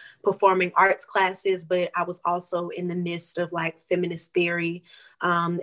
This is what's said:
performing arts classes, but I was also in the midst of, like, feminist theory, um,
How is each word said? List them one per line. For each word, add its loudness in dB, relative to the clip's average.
performing 4
arts 4
classes, 0
but 0
I 0
was -6
also -2
in -6
the -4
midst -4
of, -4
like, -4
feminist -2
theory, 0
um, 0